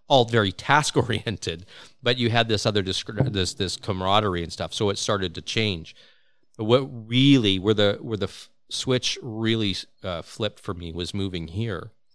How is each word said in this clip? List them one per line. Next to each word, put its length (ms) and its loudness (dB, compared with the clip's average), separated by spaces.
all 180 8
very 260 2
<laughs> 160 -8
task-oriented, 960 0
but 160 0
you 120 2
had 180 4
this 180 0
other 160 2
disc-, 280 -4
this, 220 -2
this 220 -4
camaraderie 680 0
and 100 -10
stuff. 220 -8
So 160 0
it 80 -4
started 360 -2
to 80 -12
change. 540 -4
But 60 -8
what 180 4
really, 760 4
where 160 2
the, 260 2
where 180 -6
the 100 -4
f-, 220 -20
switch 540 -2
really, 520 0
uh, 180 -6
flipped 380 -6
for 140 -8
me 180 -12
was 220 -6
moving 340 -6
here 440 -8